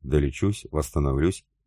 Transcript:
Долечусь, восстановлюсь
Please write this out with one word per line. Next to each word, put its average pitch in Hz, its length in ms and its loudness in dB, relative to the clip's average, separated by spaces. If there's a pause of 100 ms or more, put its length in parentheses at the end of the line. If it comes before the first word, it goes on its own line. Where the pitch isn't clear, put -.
Долечусь, 73 680 0
восстановлюсь 73 760 0 (220)